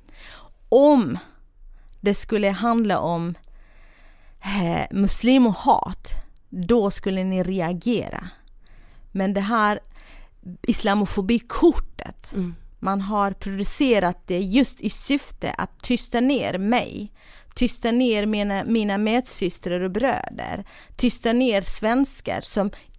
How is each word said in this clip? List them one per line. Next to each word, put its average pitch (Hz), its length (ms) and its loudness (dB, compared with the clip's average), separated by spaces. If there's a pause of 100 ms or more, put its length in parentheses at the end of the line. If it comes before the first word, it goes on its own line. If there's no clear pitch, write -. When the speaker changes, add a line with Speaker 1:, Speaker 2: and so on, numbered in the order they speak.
(680)
Speaker 1:
Om 247 500 6 (840)
det 202 140 2
skulle 208 360 0
handla 214 480 0
om, 170 360 -2 (1040)
eh, 175 500 -2
muslimhat, 226 1160 2 (400)
då 196 420 2
skulle 190 340 -4
ni 185 180 0
reagera. 180 880 -4 (840)
Men 190 220 -2
det 196 60 0
här 208 400 0 (1300)
islamofobikortet, - 1300 0
Speaker 2:
Mm. 180 220 -4 (240)
Speaker 1:
man 196 220 -2
har 202 320 0
producerat 196 920 0
det 175 140 -2
just 202 400 2
i 208 100 -2
syfte - 600 -4
att - 320 -8
tysta - 380 -2
ner 226 380 0
mig, 208 540 -2 (420)
tysta 240 380 0
ner 226 340 2
mina, 202 380 -2
mina 208 340 0
medsystrar 196 840 -2
och 185 100 -2
bröder, - 760 -4 (320)
tysta 233 360 0
ner 233 300 2
svenskar 220 760 -2
som 202 300 -2 (280)